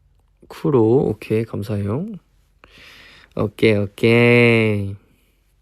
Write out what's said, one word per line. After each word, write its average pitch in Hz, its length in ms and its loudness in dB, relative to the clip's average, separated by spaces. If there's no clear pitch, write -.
쿠로, 127 600 0
오케이, 110 360 -4
감사해요. 107 640 -8
오케이, 107 380 0
오케이. 113 1200 2